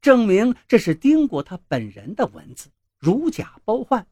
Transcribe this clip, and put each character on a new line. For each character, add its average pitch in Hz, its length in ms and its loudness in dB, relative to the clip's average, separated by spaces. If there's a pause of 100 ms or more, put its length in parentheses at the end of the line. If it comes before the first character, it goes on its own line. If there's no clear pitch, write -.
证 247 260 4
明 208 280 2 (120)
这 247 100 4
是 170 160 2
丁 294 340 2
国 147 140 -6
他 180 260 -12
本 117 220 -6
人 104 240 -16
的 240 140 -2
文 - 260 -16
字， - 160 -20 (300)
如 247 300 0
假 - 360 -12
包 247 180 -4
换 240 280 -4